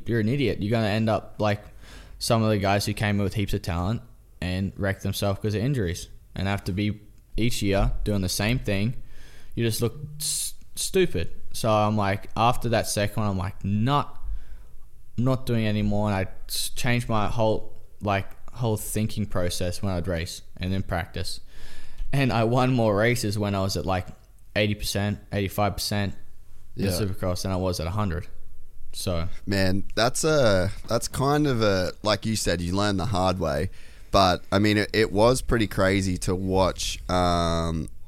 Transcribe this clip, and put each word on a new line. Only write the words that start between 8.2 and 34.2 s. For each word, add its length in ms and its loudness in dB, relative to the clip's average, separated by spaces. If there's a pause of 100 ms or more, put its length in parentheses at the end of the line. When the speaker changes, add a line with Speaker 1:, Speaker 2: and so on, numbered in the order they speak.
Speaker 1:
the 80 0
same 300 0
thing. 360 0 (600)
You 100 0
just 180 0
look 120 0 (260)
s-, 340 -4 (200)
stupid. 560 2 (220)
So 180 0
I'm 260 4
like, 400 0
after 340 4
that 180 2
second 340 0
one, 80 2
I'm 80 0
like, 260 -4
"Nah, 420 2 (1120)
I'm 80 2
not 220 2
doing 180 2
it 40 2
anymore." 400 2
And 80 0
I 100 0 (220)
s-, 220 -2
changed 380 2
my 200 2
whole, 440 2 (280)
like, 260 0 (280)
whole 220 0
thinking 500 -2
process 560 0
when 100 0
I'd 160 -2
race 340 -4 (140)
and 160 -2
then 100 0
practice. 580 -2 (720)
And 200 4
I 120 4
won 280 2
more 240 4
races 420 2
when 160 0
I 80 0
was 140 0
at, 100 -2
like, 200 0 (500)
eighty 180 2
percent, 440 -2 (140)
eighty-five 420 0
percent 400 -2 (640)
in 100 -2
Speaker 2:
Yeah. 60 0
Speaker 1:
Supercross 500 -2
than 100 -4
I 40 0
was 240 -2
at 60 -4
a 40 -4
hundred. 360 -2 (640)
So 360 0 (180)
Speaker 2:
Man, 360 4 (140)
that's 260 2
a, 480 4 (180)
that's 200 0
kind 400 2
of 140 0
a, 300 2 (120)
like 220 2
you 100 0
said, 240 0
you 160 -2
learn 200 2
the 100 0
hard 340 2
way. 300 0 (420)
But, 400 6